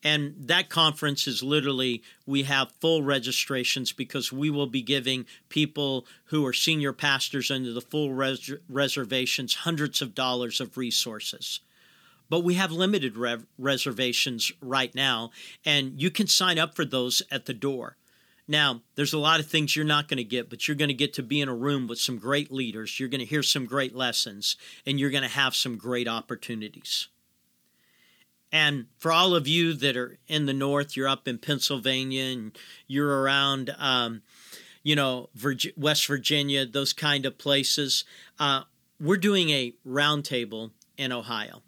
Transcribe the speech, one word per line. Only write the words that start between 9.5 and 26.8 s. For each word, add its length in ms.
hundreds 460
of 140
dollars 460
of 160
resources. 840
But 100
we 140
have 180
limited 460
rev-, 300
reservations 920
right 340
now, 360
and 360
you 80
can 180
sign 300
up 160
for 120
those 440
at 180
the 60
door. 440
Now, 340
there's 180
a 60
lot 200
of 80
things 300
you're 80
not 240
gonna 160
get, 240
but 180
you're 80
gonna 160
get 220
to 100
be 160
in 80
a 80
room 320
with 140
some 160
great 340
leaders. 480
You're 80
gonna 160
hear 200
some 220
great 300
lessons, 640
and 140
you're 120
gonna 180
have 260
some 220
great 300
opportunities. 1000